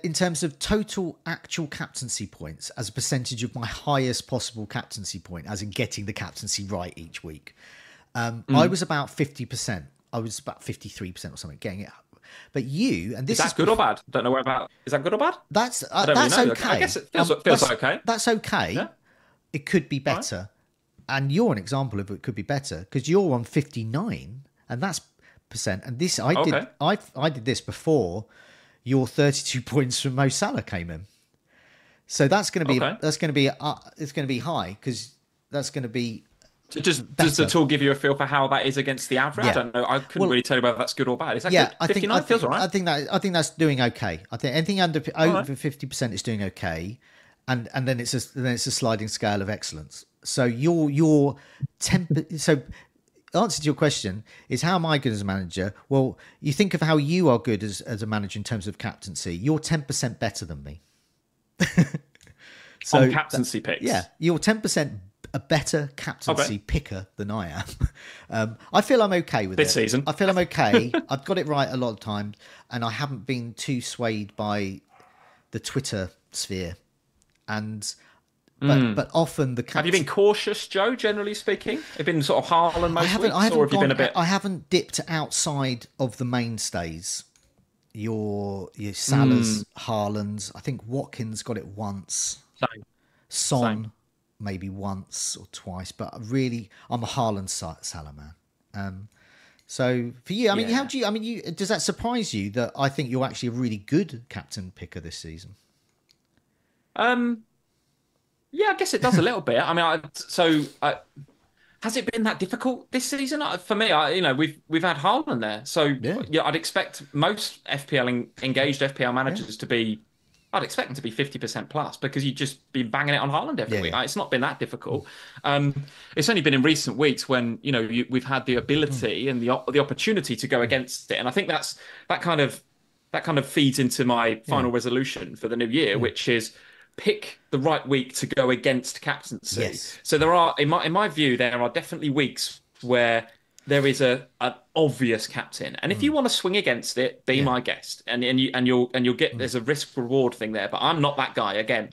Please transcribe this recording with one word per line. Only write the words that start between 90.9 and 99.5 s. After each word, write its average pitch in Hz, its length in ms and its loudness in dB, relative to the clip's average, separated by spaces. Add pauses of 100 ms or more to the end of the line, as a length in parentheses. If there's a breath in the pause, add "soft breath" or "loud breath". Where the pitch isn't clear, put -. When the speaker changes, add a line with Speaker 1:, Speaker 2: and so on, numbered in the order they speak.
Speaker 1:
got 110 140 -6
it - 100 -10
once. 101 720 -6 (200)
Speaker 2:
Same. - 260 -4 (440)
Speaker 1:
Son 113 540 0
Speaker 2:
Same. 107 80 -12 (480)
Speaker 1:
maybe 98 300 -8
once 98 680 -8
or 90 160 -18
twice, 92 400 -12
but - 300 -10
really, 117 480 -2 (200 loud breath)
I'm 117 140 -4
a 107 40 -4
Haaland 104 420 -2
Sa-, 80 320 -8
Salah 76 320 -12
man. 73 200 -18 (400)
Um, 98 340 -8 (600 soft breath)